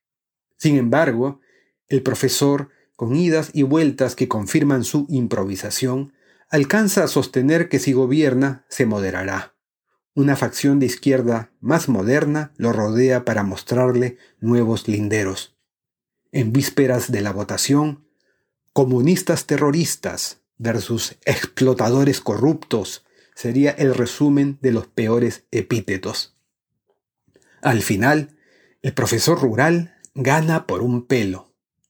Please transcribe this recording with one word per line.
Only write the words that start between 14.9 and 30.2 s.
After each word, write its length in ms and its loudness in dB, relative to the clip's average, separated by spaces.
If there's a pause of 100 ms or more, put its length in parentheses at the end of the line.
En 220 -2
vísperas 580 0
de 80 0
la 140 -4
votación, 720 -2 (640)
"comunistas 760 2
terroristas" 920 -2 (180)
versus 680 -4
"explotadores 960 0
corruptos" 840 -2 (300)
sería 360 0
el 220 2
resumen 680 0
de 100 2
los 160 -2
peores 640 -2
epítetos. 840 -6 (1200)
Al 200 2
final, 560 0 (440)
el 120 -4
profesor 460 0
rural 540 0 (220)
gana 500 0